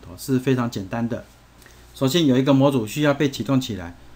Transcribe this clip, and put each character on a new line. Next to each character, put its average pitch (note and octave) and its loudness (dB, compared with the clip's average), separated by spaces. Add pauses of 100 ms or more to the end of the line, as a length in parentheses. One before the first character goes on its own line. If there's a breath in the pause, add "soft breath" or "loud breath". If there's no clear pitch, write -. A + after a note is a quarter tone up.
头 - -18
是 C3 -2
非 C3 0
常 A#2 -2
简 G2 -8
单 A#2 -4
的。 - -8 (680 loud breath)
首 C3+ -2
先 E3 2
有 B2+ 4
一 C3+ 2
个 C#3 4
模 C3+ 6
组 A#2 0
需 B2 -4
要 D3 4
被 C#3+ 0
启 B2+ -6
动 C3 0
起 A2 -6
来， F2 -12 (200 soft breath)